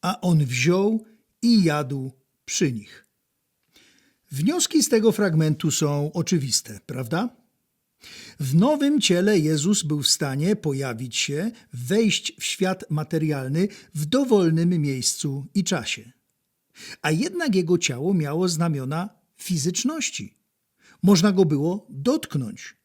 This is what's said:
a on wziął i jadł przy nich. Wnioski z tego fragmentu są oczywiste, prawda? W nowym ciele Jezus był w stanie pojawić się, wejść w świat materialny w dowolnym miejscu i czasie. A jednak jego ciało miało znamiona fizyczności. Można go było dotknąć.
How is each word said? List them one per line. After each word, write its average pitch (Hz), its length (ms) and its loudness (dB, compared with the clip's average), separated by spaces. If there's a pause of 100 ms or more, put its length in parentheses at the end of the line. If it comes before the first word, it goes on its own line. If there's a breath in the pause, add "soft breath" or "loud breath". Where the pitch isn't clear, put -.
a 180 180 -4
on 165 240 4
wziął 175 600 2 (380 loud breath)
i 233 220 6
jadł 139 480 -2 (320)
przy - 280 0
nich. - 340 -12 (1300 soft breath)
Wnioski 277 500 0
z - 60 0
tego 220 240 4
fragmentu 156 580 2
są 147 420 -2
oczywiste, 139 760 -2
prawda? 131 500 -6 (1040 loud breath)
W 135 140 -4
nowym 285 460 4
ciele 190 380 2
Jezus 156 440 2
był 151 200 -2
w - 60 0
stanie 151 480 0
pojawić 131 600 -6
się, 160 340 -4 (220 loud breath)
wejść 180 680 0
w - 40 -12
świat 185 460 -2
materialny 151 760 -2 (260 loud breath)
w 151 120 -4
dowolnym 180 600 4
miejscu 143 840 -2
i 196 100 0
czasie. 120 480 -6 (880 loud breath)
A 151 80 0
jednak 294 440 0
jego 175 240 2
ciało 147 360 -2
miało 160 340 0
znamiona 160 600 -2 (280)
fizyczności. 185 1000 -4 (640 soft breath)
Można 196 300 6
go 185 120 6
było 156 460 0
dotknąć. 143 960 -4